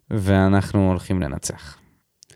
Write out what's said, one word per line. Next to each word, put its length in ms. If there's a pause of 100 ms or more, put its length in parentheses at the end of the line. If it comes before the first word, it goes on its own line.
(120)
ואנחנו 800
הולכים 320
לנצח. 560 (580)